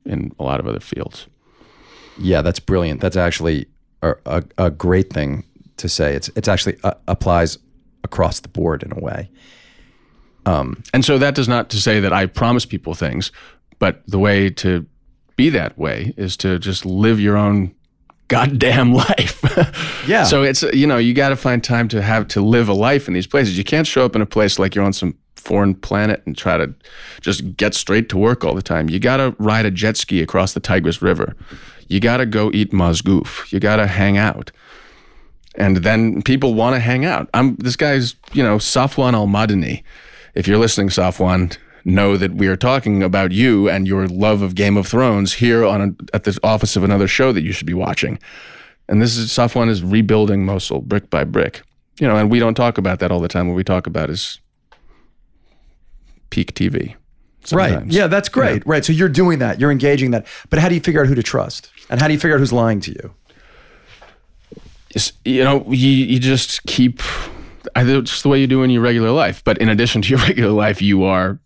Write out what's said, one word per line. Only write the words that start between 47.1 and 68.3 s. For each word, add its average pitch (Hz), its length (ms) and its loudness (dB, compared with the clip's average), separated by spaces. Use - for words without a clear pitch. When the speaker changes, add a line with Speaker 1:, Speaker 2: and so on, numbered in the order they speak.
Speaker 1:
that 90 120 0
you 95 100 -4
should - 120 -10
be 82 80 -4
watching. - 460 -4
And 104 140 2
this 117 160 0
is, 110 140 -6
Safwan 117 380 2
is 101 140 0
rebuilding 101 640 2
Mosul 95 360 -4
brick - 280 -4
by 71 140 0
brick. - 400 -4
You 151 80 2
know, 107 100 4
and 107 120 2
we 120 80 2
don't 117 160 2
talk 120 240 0
about 95 220 -2
that 92 100 0
all 87 120 0
the 85 80 -2
time. 90 180 -2
What 87 80 -2
we 92 80 -2
talk 92 240 -2
about 80 240 -4
is - 280 -8
peak - 240 -4
T - 140 -2
V - 280 -4
Speaker 2:
Right. 175 200 2
Speaker 1:
sometimes. 92 240 -2
Speaker 2:
Yeah, 196 120 2
that's 196 200 0
great. 247 300 0
Speaker 1:
Yeah. 190 80 -6
Speaker 2:
Right. 147 180 0
So - 80 0
you're 160 160 4
doing 165 320 2
that. 107 200 -2
You're 147 120 2
engaging 135 400 2
that. 113 160 -2
But 156 100 2
how 165 80 4
do 175 80 2
you 160 60 -2
figure 156 200 2
out 135 60 4
who 139 80 4
to 117 80 0
trust? - 480 -6
And 123 120 0
how 151 60 4
do 156 60 2
you 151 60 0
figure 151 160 2
out 135 40 4
who's 127 140 2
lying 113 280 2
to 85 100 -10
you? - 220 -14
Speaker 1:
It's, - 240 -4
you 127 220 2
know, 139 240 2
you, 131 200 4
you 131 300 2
just 131 440 -2
keep, - 380 0
I 123 100 2
think 135 160 2
it's 117 100 -6
just - 120 -6
the 143 60 2
way 135 120 4